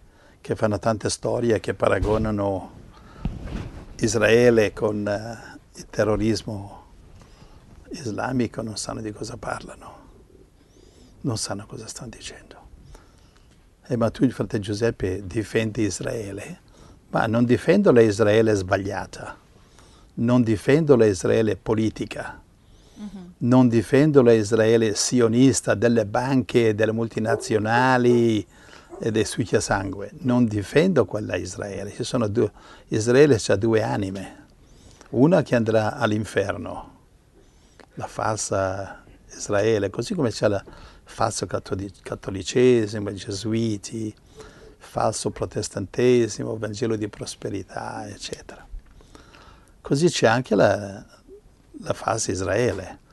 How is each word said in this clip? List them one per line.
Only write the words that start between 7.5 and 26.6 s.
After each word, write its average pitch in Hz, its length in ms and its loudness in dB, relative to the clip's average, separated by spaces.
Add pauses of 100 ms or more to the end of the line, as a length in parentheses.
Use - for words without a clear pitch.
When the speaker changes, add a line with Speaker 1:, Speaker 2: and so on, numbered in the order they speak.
Speaker 1:
islamico, 117 760 -6
non 110 140 -10
sanno 113 240 -10
di 107 100 -8
cosa 113 260 -12
parlano, - 600 -12 (1200)
non 117 140 -4
sanno 101 300 -8
cosa 113 220 -16
stanno - 220 -14
dicendo. - 480 -20 (1300)
"Eh, 127 60 -2
ma 113 120 2
tu, 131 220 2
frate - 300 -4
Giuseppe, 101 640 -4
difendi 110 560 -2
Israele?" 101 800 -6 (480)
Ma - 180 0
non 117 180 2
difendo 165 460 4
la 151 100 8
Israele 110 540 4
sbagliata, 98 840 -4 (760)
non 120 300 2
difendo 139 500 4
la 110 120 6
Israele 107 500 2
politica, - 840 -4 (560)
Speaker 2:
Mhm. 196 420 -16
Speaker 1:
non 127 280 4
difendo 131 560 4
la 117 100 8
Israele 110 640 4
sionista 120 800 2
delle 113 320 2
banche, 123 720 0